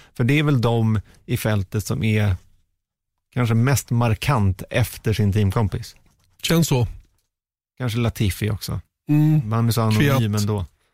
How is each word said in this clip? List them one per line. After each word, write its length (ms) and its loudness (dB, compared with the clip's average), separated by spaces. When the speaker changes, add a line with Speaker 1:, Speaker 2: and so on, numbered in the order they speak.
Speaker 1:
För 60 -2
det 160 2
är 40 0
väl 180 2
de 380 2
i 120 -4
fältet 480 -2
som 180 -4
är 320 0
kanske 220 0
mest 360 0
markant 760 0
efter 440 -2
sin 200 0
teamkompis. 600 -2
Speaker 2:
Känns 240 2
så. 200 0
Speaker 1:
Kanske 220 -4
Latifi 500 -2
också. 320 -8
Speaker 2:
Mm. 400 4
Speaker 1:
Man 180 2
är 40 2
så 100 0
anonym 180 2
Speaker 2:
Fiat. 420 2
Speaker 1:
ändå. 240 -2